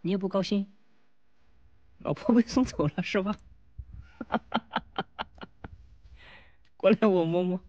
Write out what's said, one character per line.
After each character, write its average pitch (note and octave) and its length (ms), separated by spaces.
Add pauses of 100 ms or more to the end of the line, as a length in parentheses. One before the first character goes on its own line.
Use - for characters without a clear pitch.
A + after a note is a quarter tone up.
你 E3+ 100
也 G3+ 60
不 F#3+ 120
高 F#3+ 140
兴？ G3+ 300 (1300)
老 - 160
婆 - 200
被 A#3 80
送 B3+ 220
走 - 240
了 F3+ 140
是 - 180
吧？ G3+ 160 (920)
<laughs> - 100 (2500)
过 F#3+ 140
来， A3 160
我 F3+ 180
摸 E3+ 180
摸。 F3+ 260